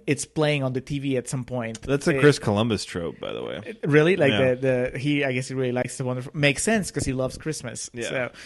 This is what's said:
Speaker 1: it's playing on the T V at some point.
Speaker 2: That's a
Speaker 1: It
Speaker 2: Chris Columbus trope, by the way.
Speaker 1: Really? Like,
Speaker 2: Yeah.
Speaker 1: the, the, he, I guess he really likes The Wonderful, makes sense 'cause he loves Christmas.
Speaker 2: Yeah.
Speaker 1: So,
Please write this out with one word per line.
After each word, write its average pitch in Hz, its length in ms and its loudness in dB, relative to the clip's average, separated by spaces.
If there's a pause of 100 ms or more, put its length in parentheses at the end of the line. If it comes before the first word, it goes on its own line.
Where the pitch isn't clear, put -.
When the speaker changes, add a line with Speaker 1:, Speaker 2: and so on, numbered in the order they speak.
Speaker 1:
it's 139 200 0
playing 147 360 0
on 131 120 -2
the 127 80 -2
T 143 180 -6
V 135 160 0
at 120 100 -2
some 127 180 -6
point. 113 380 -8
Speaker 2:
That's 139 240 0
a 160 100 2
Speaker 1:
It 135 40 0
Speaker 2:
Chris 139 180 8
Columbus 107 460 2
trope, 85 340 -6
by 50 140 -8
the 57 100 -6
way. 62 400 -10
Speaker 1:
Really? 156 340 6
Like, 147 160 4
Speaker 2:
Yeah. 127 240 4
Speaker 1:
the, 127 360 0
the, - 60 -8
he, 143 260 0
I 135 80 -2
guess 127 160 -4
he 131 60 -8
really 127 180 -2
likes 123 240 -4
The 135 80 -6
Wonderful, 127 320 -6
makes 143 260 4
sense 214 280 2
'cause 139 160 -2
he 135 80 -2
loves 131 240 -2
Christmas. 127 560 -8
Speaker 2:
Yeah. 117 160 -6
Speaker 1:
So, 123 200 -4 (160)